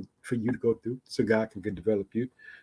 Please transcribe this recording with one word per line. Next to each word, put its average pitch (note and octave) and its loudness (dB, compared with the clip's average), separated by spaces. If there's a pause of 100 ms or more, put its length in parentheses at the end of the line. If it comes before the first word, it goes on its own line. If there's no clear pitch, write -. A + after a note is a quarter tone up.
(240)
for - -2
you A#2 0
to A2+ -4
go A#2 4
through B2 -6
so - -2
God A2 4
can F#2+ -12
develop G2 -2
you. A#2+ -2 (340)